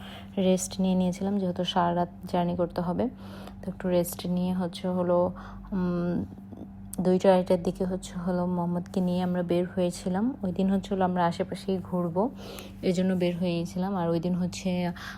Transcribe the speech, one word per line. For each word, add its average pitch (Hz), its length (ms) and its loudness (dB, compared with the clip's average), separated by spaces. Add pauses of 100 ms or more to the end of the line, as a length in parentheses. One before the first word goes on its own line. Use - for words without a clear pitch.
(380)
রেস্ট 185 440 2
নিয়ে 185 140 4
নিয়েছিলাম, 185 440 0
যেহেতু 180 240 0
সারা 175 320 2
রাত 175 140 2 (220)
জার্নি 175 240 2
করতে 175 260 0
হবে। 180 280 0 (520)
তো 190 100 -6
একটু 185 180 -4
রেস্ট 180 380 0
নিয়ে 180 260 0
হচ্ছে 180 340 -2
হলো, 180 440 4 (400)
উম, 175 520 0 (760)
দুইটা 185 300 6
আড়াইটার 185 340 6
দিকে 185 220 0
হচ্ছে 185 340 -4
হলো 180 260 0
মোহাম্মদকে 180 560 0
নিয়ে 180 220 2
আমরা 180 200 2
বের 175 220 2 (100)
হয়েছিলাম। 185 680 0
ওই 190 80 0
দিন 190 180 2
হচ্ছে 196 260 0
হলো 190 100 4
আমরা 180 200 2
আশেপাশেই 185 520 -2
ঘুরবো, 180 520 0 (520)
এই 185 120 2
জন্য 185 200 2
বের 175 240 2
হয়ে 170 220 0
গেছিলাম। 185 360 -2
আর 170 140 0
ওই 170 100 2
দিন 180 140 0
হচ্ছে 180 580 0 (260)